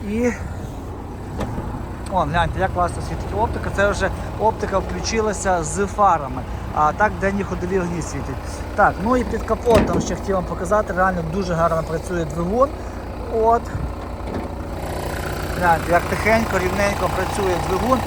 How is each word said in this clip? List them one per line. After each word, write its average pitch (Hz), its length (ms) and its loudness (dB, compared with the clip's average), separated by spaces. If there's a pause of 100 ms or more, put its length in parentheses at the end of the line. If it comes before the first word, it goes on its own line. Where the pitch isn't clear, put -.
І... 233 220 2 (1800)
о, 190 60 2
гляньте, 165 420 2
як 185 140 2
класно 170 280 0
світить 175 360 -4
оптика. 226 380 0
Це 202 140 4
вже 185 200 0 (300)
оптика 202 380 2
включилася 185 840 0
з 160 240 0
фарами. 160 560 2 (320)
А 151 180 4
так 208 280 2
денні 196 240 0
ходові 180 340 -2
огні 175 240 -2
світять. 131 340 -6 (380)
Так, 180 200 6 (100)
ну 247 120 4
і 240 80 2
під 214 180 -4
капотом 214 580 4
ще 180 160 -4
хотів 190 180 -2
вам 185 100 0
показати. 196 480 0
Реально 185 300 2 (120)
дуже 180 200 -2
гарно 160 340 2
працює 165 360 -4
двигун. 175 440 2 (680)
От. 226 280 6 (2000)
Гляньте, 165 340 4
як 170 100 6
тихенько, 208 560 2
рівненько 190 580 2
працює 185 400 0 (120)
двигун 208 380 4